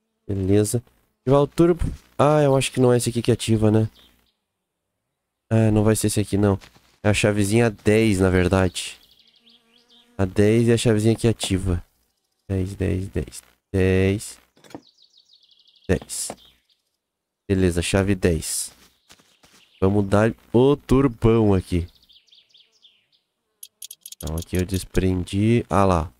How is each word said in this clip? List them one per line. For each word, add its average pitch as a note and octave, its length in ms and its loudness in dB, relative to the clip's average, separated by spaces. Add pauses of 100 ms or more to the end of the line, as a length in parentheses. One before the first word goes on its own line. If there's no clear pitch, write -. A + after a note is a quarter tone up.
(240)
Beleza. G2+ 600 0 (380)
Ativar C#3 200 2
o C#3+ 60 -2
turbo. E3+ 360 0 (320)
Ah, D3+ 260 2
eu C3+ 140 4
acho C3 140 -2
que - 80 -8
não B2 140 4
é B2 40 4
esse A#2+ 140 -2
aqui A#2 100 -4
que A#2 120 0
ativa, A2 400 0
né? A2 180 2 (1600)
Ah, A2+ 220 2
não G#2+ 100 2
vai A2 140 2
ser - 100 -2
esse G#2+ 140 -4
aqui, G2+ 160 -4
não. G2+ 220 2 (440)
É G#2 60 -2
a G#2 60 2
chavezinha G#2+ 560 0
dez, G#2+ 500 0
na F#2+ 100 4
verdade. F2+ 680 0 (1160)
A G2 80 -2
dez G#2 440 2
e A#2 40 4
a A#2 40 2
chavezinha A2+ 360 2
aqui A2 140 -2
ativa. F2+ 580 -2 (640)
Dez, F#2+ 260 -4
dez, F#2 340 -4
dez. - 340 -10 (300)
Dez. F#2+ 640 0 (1500)
Dez. - 420 -6 (1160)
Beleza, F2+ 340 0
chave G2 320 0
dez. - 560 -4 (1120)
Vamos G2+ 260 0
dar G#2 260 2 (200)
o C3+ 240 2
turbão A#2 760 0
aqui. F2+ 360 -2 (2250)
Então D#2 200 -10
aqui E2 200 -8
eu F2+ 80 -2
desprendi. F#2+ 1040 -2
Ah G2 160 2
lá. F2+ 360 0